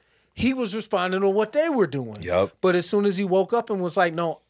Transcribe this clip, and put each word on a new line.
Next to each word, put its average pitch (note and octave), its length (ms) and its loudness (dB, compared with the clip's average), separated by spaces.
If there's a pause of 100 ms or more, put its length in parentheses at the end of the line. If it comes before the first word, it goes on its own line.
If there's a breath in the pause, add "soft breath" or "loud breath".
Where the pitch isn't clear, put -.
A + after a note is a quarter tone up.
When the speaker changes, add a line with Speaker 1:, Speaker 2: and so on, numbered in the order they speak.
(340)
Speaker 1:
he B3+ 200 0
was A3+ 220 -4
responding F#3 460 -2
to G3 80 4
what G#3+ 240 0
they D#4 160 2
were A3 180 2
doing. A#2+ 340 -8
Speaker 2:
Yup. F#2 380 2
Speaker 1:
But F#3 160 2
as F3 120 0
soon G3+ 180 0
as G3 120 2
he G3+ 60 -2
woke F#3+ 300 2
up A#3 160 -2
and G3 100 -4
was F3 160 -4
like, F3 180 2
"No, E3 360 -6